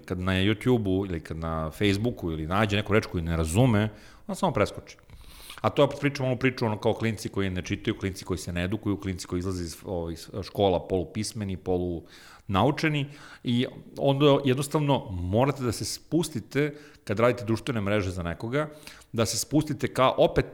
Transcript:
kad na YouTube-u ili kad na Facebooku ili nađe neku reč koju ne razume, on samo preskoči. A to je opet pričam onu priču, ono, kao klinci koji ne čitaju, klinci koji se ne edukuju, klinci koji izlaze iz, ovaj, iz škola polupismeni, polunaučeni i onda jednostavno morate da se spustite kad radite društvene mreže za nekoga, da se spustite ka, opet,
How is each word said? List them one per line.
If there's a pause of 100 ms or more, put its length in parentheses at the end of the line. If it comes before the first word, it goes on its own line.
kad
na
YouTube-u
ili
kad
na
Facebooku
ili
nađe
neku
reč
koju
ne
razume, (380)
on
samo
preskoči. (640)
A
to
je
opet
pričam
onu
priču,
ono,
kao
klinci
koji
ne
čitaju,
klinci
koji
se
ne
edukuju,
klinci
koji
izlaze
iz,
ovaj,
iz (140)
škola
polupismeni,
polunaučeni (360)
i (320)
onda
jednostavno
morate
da
se
spustite (280)
kad
radite
društvene
mreže
za
nekoga, (440)
da
se
spustite
ka,
opet,